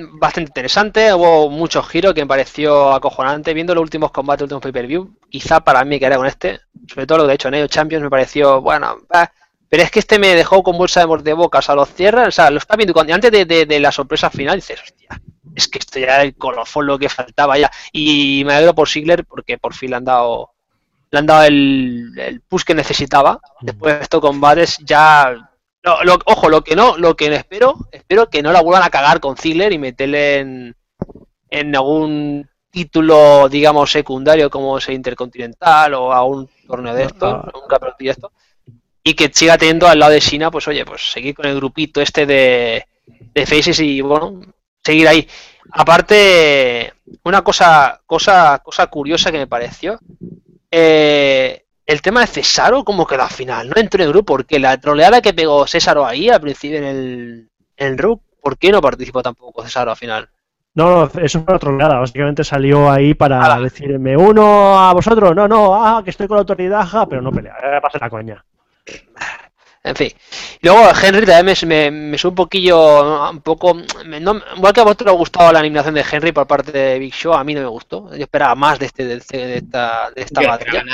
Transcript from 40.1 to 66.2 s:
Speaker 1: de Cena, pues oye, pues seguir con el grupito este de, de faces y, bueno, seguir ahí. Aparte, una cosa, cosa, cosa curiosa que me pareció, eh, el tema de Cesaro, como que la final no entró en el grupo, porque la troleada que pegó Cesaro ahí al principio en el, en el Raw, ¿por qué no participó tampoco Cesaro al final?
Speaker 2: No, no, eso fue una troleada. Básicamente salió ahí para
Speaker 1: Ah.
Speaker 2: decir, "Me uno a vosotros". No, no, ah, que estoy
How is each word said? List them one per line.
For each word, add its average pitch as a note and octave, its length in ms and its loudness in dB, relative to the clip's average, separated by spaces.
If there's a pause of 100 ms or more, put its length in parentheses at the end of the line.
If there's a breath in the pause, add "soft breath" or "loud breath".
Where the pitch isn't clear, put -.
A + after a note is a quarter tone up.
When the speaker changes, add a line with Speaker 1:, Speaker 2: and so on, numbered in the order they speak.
Speaker 1:
de D3+ 100 6
Cena, D#3 300 -2
pues D#3+ 160 -8
oye, C#3+ 180 -6
pues - 280 -10
seguir B2+ 240 -10
con D3 100 -8
el C#3 80 -4
grupito C#3 460 -6
este C#3+ 260 -2
de, B2 580 0 (220)
de - 400 -8
faces D3+ 320 0
y, C#3+ 220 -2
bueno, D#3 400 -4 (420)
seguir D#3+ 240 2
ahí. D#3 220 4 (420 loud breath)
Aparte, D#3+ 1200 2 (300)
una F#3 200 0
cosa, D#3+ 640 2
cosa, D#3+ 600 2
cosa - 240 -4
curiosa D#3 420 -4
que D#3 80 -6
me C3+ 80 -8
pareció, C3 540 -10 (720)
eh, D3 920 2 (240)
el D3 160 -2
tema A#3 200 0
de - 40 0
Cesaro, G3+ 580 -2
como F#3 220 -2
que C#3+ 100 -4
la C3 120 -2
final B2 400 -12
no G#3+ 120 -2
entró G3 220 -2
en D#3 60 0
el C#3+ 40 -2
grupo, F#3 220 2
porque C3+ 240 -2
la C3 220 0
troleada D#3+ 420 4
que G3+ 100 0
pegó D3+ 360 0
Cesaro D#3+ 360 0
ahí C3 240 -4
al A3+ 120 4
principio D3 380 -8
en C#3+ 60 -8
el, B2 640 -12 (280)
en C#3 100 -6
el C3 120 -6
Raw, G#3 220 -2 (220)
¿por C3 160 -6
qué F#3 140 2
no G3+ 80 4
participó B2 420 -4
tampoco A#2+ 400 -14
Cesaro A#2+ 300 -6
al A2+ 40 -8
final? A2 320 -10 (460)
Speaker 2:
No, E3+ 320 4
no, D3+ 160 -8
eso D#3+ 220 -2
fue F#3 100 0
una E3+ 60 0
troleada. C#3 400 0
Básicamente C#3+ 420 -4
salió C#3+ 480 2
ahí C#3 240 2
para C#3+ 400 2
Speaker 1:
Ah. B2 60 -4
Speaker 2:
decir, C#3 400 -8
"Me C3 160 -2
uno G3+ 640 6
a F#3 120 6
vosotros". G3 420 2
No, G#3 140 2
no, G#3 260 4
ah, A3 280 0
que F3+ 80 -12
estoy G3+ 160 -10